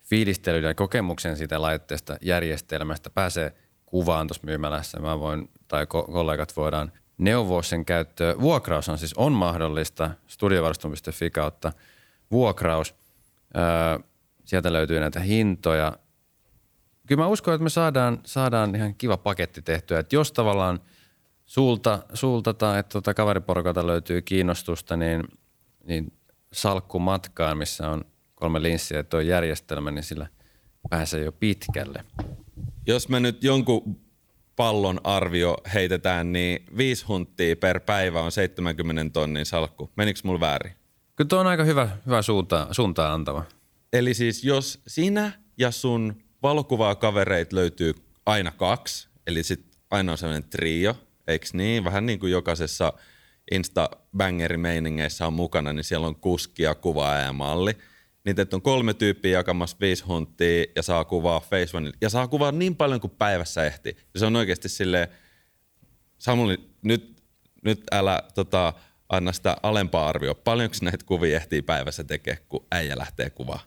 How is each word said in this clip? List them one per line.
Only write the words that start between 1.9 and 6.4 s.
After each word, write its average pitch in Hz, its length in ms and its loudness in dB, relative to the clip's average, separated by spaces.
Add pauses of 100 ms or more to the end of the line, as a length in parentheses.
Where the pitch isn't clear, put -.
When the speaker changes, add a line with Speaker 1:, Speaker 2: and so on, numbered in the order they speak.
Speaker 1:
järjestelmästä. 80 880 -4
Pääsee 87 420 -2 (340)
kuvaan 82 400 0
tossa - 200 -10
myymälässä. 76 540 -6
Mä 78 200 -4
voin, 76 300 -6 (180)
tai 76 160 0
ko-, - 280 -4
kollegat 78 440 -2